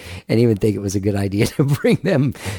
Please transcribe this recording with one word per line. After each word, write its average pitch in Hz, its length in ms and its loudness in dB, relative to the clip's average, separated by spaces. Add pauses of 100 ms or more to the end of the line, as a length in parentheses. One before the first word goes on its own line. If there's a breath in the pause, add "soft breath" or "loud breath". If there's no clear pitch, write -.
(280 loud breath)
and 113 120 2
even 117 180 4
think 104 180 2
it 101 40 -6
was 98 160 -4
a 104 40 -2
good 98 160 0
idea 101 320 0
<laughs> - 0 -
to - 160 0
bring 147 340 2
them 143 360 0 (260 loud breath)